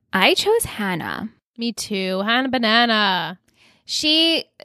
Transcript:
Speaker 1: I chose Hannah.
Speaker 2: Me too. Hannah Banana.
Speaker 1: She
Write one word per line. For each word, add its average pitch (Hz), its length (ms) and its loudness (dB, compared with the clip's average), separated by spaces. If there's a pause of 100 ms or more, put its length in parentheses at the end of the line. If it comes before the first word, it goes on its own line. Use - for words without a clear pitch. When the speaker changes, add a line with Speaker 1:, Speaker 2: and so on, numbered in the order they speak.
(120)
Speaker 1:
I 247 220 4
chose 440 300 2
Hannah. 160 640 -6 (280)
Speaker 2:
Me 233 160 -4
too. 190 500 -4
Hannah 233 260 0
Banana. 214 880 2 (460)
Speaker 1:
She 320 600 0 (200)